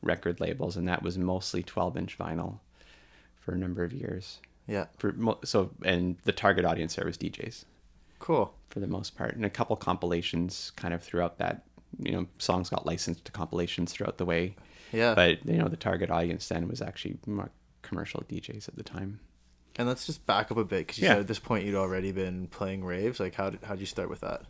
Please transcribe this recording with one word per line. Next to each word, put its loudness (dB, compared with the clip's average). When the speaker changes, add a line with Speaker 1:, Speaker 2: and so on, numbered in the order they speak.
Speaker 1:
record 0
labels, -2
and 0
that 0
was -2
mostly 0
twelve-inch -2
vinyl -4
for -6
a 0
number -2
of -2
years. -6
Speaker 2:
Yeah. 0
Speaker 1:
For 2
mo-, 0
so, 4
and 4
the 4
target 4
audience 0
there 0
was -4
D -4
Js. -10
Speaker 2:
Cool. 2
Speaker 1:
For -6
the -2
most -4
part. -2
And -2
a 0
couple 0
compilations 0
kind -4
of -4
throughout 0
that, -2
you -2
know, 0
songs 2
got -2
licensed -2
to -16
compilations -2
throughout -4
the 0
way. 2
Speaker 2:
Yeah. 4
Speaker 1:
But, 8
you 4
know, 4
the -4
target 0
audience 0
then 0
was -6
actually -6
more -4
commercial -6
D -6
Js -12
at -14
the -8
time. -8
Speaker 2:
And 0
let's -2
just -8
back 4
up -2
a 4
bit, 0
'cause -8
you 2
Speaker 1:
Yeah. 8
Speaker 2:
said 6
at -2
this -2
point 0
you'd 0
already 0
been -2
playing -4
raves. -2
Like, -4
how 0
did, -8
how'd -6
you -6
start -4
with -8
that? -6